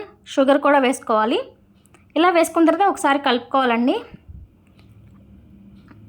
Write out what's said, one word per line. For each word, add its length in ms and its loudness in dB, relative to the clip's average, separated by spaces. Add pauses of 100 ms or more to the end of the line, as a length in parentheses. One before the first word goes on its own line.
(280)
షుగర్ 300 2
కూడా 220 2
వేసుకోవాలి. 600 -2 (760)
ఇలా 140 2
వేసుకున్న 400 2
తర్వాత 180 2
ఒకసారి 320 -2
కలుపుకోవాలండి. 840 -2 (2000)